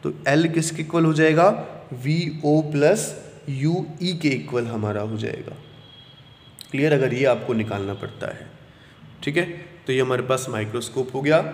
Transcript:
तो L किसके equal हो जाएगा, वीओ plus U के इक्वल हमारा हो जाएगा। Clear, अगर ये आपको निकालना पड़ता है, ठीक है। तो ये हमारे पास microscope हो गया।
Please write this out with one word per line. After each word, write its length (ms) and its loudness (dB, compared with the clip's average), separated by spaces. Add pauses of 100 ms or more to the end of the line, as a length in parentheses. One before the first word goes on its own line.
तो 100 -2 (160)
L 200 4
किसके 340 -2
equal 220 2
हो 80 4
जाएगा, 360 6 (440)
वीओ 680 0
plus 540 2 (340)
U 640 -2 (100)
के 60 2
इक्वल 360 -2
हमारा 360 -2
हो 160 -6
जाएगा। 400 -8 (1120)
Clear, 220 2
अगर 220 2
ये 100 0
आपको 280 2
निकालना 420 -2
पड़ता 320 -10
है, 240 -12 (720)
ठीक 140 -2
है। 80 2 (420)
तो 60 -2
ये 80 2
हमारे 220 2
पास 280 -2
microscope 640 -4
हो 80 -4
गया। 200 4 (120)